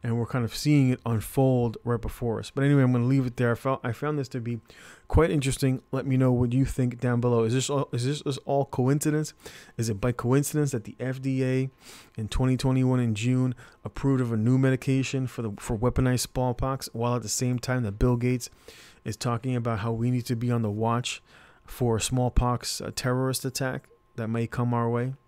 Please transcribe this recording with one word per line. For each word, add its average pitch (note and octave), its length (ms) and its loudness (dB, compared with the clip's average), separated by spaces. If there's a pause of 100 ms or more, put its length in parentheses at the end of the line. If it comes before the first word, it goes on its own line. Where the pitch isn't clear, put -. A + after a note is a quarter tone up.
and A#2 160 -2
we're A#2+ 60 0
kind A#2+ 220 -2
of - 100 -8
seeing D3 320 4
it B2+ 160 0
unfold A#2+ 800 0
right A#2+ 160 -2
before A2+ 380 -4
us. A2 120 -10
But C3+ 140 -2
anyway, C#3 180 6
I'm B2+ 100 6
gonna A#2+ 120 2
leave C3 220 2
it B2 100 -6
there. A#2+ 160 2
I - 20 2
felt, C3+ 300 -2
I B2 80 -2
found D3 260 -4
this C3+ 100 -6
to C3 120 -6
be A#2 200 -6 (480)
quite D#3+ 220 6
interesting. C3+ 520 0 (100)
Let C3+ 140 -2
me C3 100 2
know C3 160 4
what B2 220 2
you C3+ 100 4
think B2 360 -2
down B2 200 0
below. A#2+ 240 4
Is A2+ 80 2
this B2+ 160 0
all, C#3+ 240 -2
is B2 140 -2
this, D3 180 -4
is C3+ 220 -4
all C#3 180 0
coincidence? D3 680 0 (420)
Is A2+ 140 -2
it G2+ 100 -4
by B2 120 0
coincidence C#3 580 0
that A2+ 140 -6
the - 140 -16
F C3 220 -6
D C3 240 -2
A C3 260 0 (460)
in A2 120 -6
twenty B2+ 280 2
twenty-one B2+ 420 2
in A#2 160 0
June B2+ 400 0 (300)
approved C3+ 380 0
of A#2+ 100 -2
a A2+ 60 0
new A#2+ 180 4
medication C3 680 2
for A#2+ 160 -8
the, A2 160 -4
for - 180 -4
weaponized B2 560 2
smallpox, C3 640 -2
while A#2+ 220 0
at A#2 60 -2
the A2 60 -8
same B2 300 -2
time B2+ 240 -2
that G#2 160 -4
Bill B2 180 4
Gates B2 320 0 (560)
is A#2+ 140 -8
talking B2 360 -2
about A#2 260 -2
how A#2 120 -2
we A#2 180 0
need B2 140 0
to B2+ 100 -2
be A#2+ 160 -2
on A#2 120 2
the G#2+ 80 0
watch A2+ 520 -2 (420)
for A#2 320 0
a G#2 40 0
smallpox, B2 800 0
a - 120 -8
terrorist B2+ 520 -2
attack C3+ 440 -6 (260)
that A2 140 -6
may A#2 180 0
come A#2+ 260 -2
our A#2 160 0
way? A#2+ 260 -2 (140)